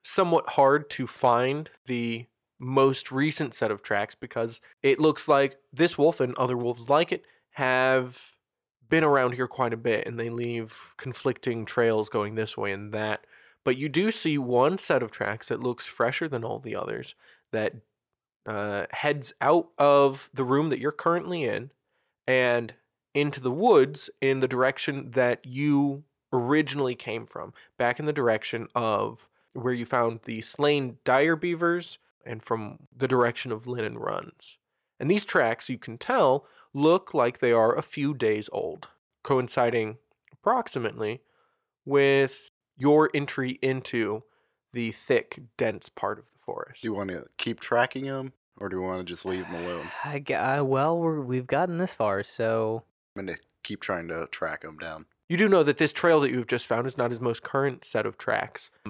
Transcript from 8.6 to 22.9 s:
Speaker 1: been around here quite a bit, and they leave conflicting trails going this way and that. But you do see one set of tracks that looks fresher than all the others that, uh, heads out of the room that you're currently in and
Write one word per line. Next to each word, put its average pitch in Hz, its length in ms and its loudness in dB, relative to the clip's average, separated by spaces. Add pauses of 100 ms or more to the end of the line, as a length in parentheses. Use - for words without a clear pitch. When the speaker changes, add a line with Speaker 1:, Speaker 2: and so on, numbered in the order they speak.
Speaker 1:
been 160 160 4
around 135 280 4
here 127 140 -2
quite 123 260 -2
a 113 40 -6
bit, 113 300 0
and 117 120 -8
they 117 120 -4
leave 117 440 -6 (220)
conflicting 120 680 -4
trails 110 440 2
going 107 260 -2
this 110 220 -4
way 101 160 -4
and 104 200 -10
that. 107 320 -4 (400)
But 131 120 2
you 143 120 -4
do 175 220 2
see 160 260 0
one 131 420 2
set - 240 2
of 117 100 -8
tracks 107 360 -6
that - 120 -4
looks 123 260 -6
fresher 123 420 -2
than 123 140 -6
all 113 160 -6
the 110 160 -10
others 104 400 -8 (380)
that, 107 220 -2 (720)
uh, 104 440 -4
heads 147 500 -4
out 160 280 4 (100)
of 139 560 4
the 135 80 -2
room 139 280 2
that 131 100 -2
you're 135 100 -2
currently 170 540 -2
in 110 260 -4 (560)
and 120 480 2 (400)